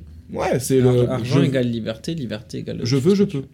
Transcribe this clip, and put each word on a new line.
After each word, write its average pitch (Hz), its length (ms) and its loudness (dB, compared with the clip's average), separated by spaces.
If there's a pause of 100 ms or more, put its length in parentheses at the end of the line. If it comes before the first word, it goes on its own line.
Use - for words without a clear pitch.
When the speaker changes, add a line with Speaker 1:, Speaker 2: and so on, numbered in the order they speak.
(320)
Speaker 1:
Ouais, - 280 -2
c'est 131 220 2
Speaker 2:
Ar-, 127 120 6
Speaker 1:
le, 123 160 2
Speaker 2:
argent 123 320 0
Speaker 1:
je, 135 40 4
Speaker 2:
égale 127 220 0
liberté, 113 480 -6
liberté 117 440 -8
égale 110 240 -10
Speaker 1:
je 113 120 0
Speaker 2:
tout 135 60 2
Speaker 1:
veux, 151 100 4
Speaker 2:
ce 208 40 6
Speaker 1:
je 196 80 4
Speaker 2:
que 202 80 2
tu 147 100 -6
Speaker 1:
peux. - 120 -14